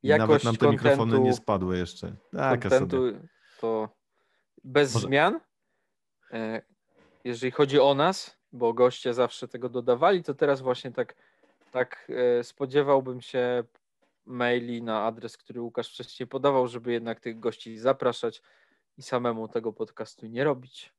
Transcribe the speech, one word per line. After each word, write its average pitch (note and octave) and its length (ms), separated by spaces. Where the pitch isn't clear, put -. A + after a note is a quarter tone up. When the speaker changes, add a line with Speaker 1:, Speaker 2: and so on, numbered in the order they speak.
Speaker 1:
I - 40
Speaker 2:
Jakość A2 200
Speaker 1:
nawet - 160
nam A#2 120
te A#2 140
mikrofony C#3 280
Speaker 2:
kontentu, A#2 260
Speaker 1:
nie B2+ 100
spadły F#2 440
jeszcze. F2 380
Taka C3 380
Speaker 2:
kontentu C3 280
Speaker 1:
sobie. A#2 300
Speaker 2:
to A2 300
bez C3+ 300
Speaker 1:
Może A#2+ 140
Speaker 2:
zmian. D#3+ 320
E, A2 300
jeżeli B2 280
chodzi C#3+ 280
o C#3 140
nas, E3 440
bo A#2 220
goście B2 400
zawsze B2 340
tego B2 220
dodawali, D#3+ 540
to C#3+ 100
teraz C#3+ 280
właśnie B2+ 300
tak, - 240
tak, - 400
e, A#2+ 40
spodziewałbym C3+ 760
się B2 420
maili A#2+ 580
na A2 220
adres, A2+ 320
który A#2+ 240
Łukasz A#2+ 320
wcześniej - 340
podawał, C3+ 400
żeby A#2+ 240
jednak A#2 280
tych A2+ 200
gości A2+ 380
zapraszać A#2+ 640
i C#3+ 40
samemu A#2+ 460
tego A2+ 260
podcastu - 540
nie A#2 160
robić. B2+ 560